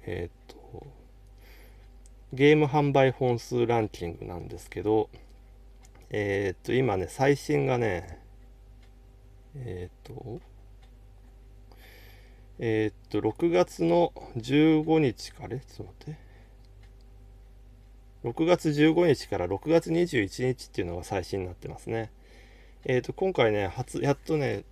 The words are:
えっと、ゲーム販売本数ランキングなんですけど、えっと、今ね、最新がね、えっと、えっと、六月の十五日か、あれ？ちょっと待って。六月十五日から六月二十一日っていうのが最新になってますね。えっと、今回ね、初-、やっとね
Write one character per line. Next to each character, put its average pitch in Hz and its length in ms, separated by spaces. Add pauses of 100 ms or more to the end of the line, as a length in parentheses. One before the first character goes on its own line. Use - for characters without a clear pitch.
え 90 240
っ - 240 (160)
と、 - 160 (1500)
ゲ 139 220
ー - 20
ム 151 80
販 143 280
売 135 180
本 123 280
数 120 280
ラ 117 140
ン 107 100
キ - 160
ン 85 100
グ 104 80
な 90 140
ん 90 100
で 87 80
す - 140
け 90 120
ど、 107 280 (960)
え 101 500
っ - 40
と、 117 100
今 120 240
ね、 90 140
最 139 260
新 143 300
が 131 100
ね、 104 420 (1400)
え 95 360
っ - 140
と、 123 360 (2250)
え 107 360
っ - 140
と、 107 120
六 110 300
月 175 340
の 170 280 (240)
十 151 460
五 160 160
日 135 340
か、 - 120
あ - 40
れ？ 117 100
ち 135 40
ょ - 20 (100)
っ - 40
と 107 60
待 92 100 (160)
っ 156 40
て。 - 40 (2000)
六 123 220
月 165 260
十 151 200
五 175 140
日 139 220
か 98 100
ら 90 80
六 98 240
月 165 220
二 175 140
十 131 160
一 98 220
日 127 220
っ - 40
て - 120
い - 20
う 87 40
の 85 80
が 90 80
最 95 200
新 101 160
に 92 60
な 90 60
っ - 20
て - 140
ま 113 100
す - 100
ね。 110 220 (720)
え 127 140
っ 123 40
と、 127 100
今 190 200
回 113 200
ね、 101 160
初-、 - 340
や 139 100
っ 139 120
と 160 120
ね 117 360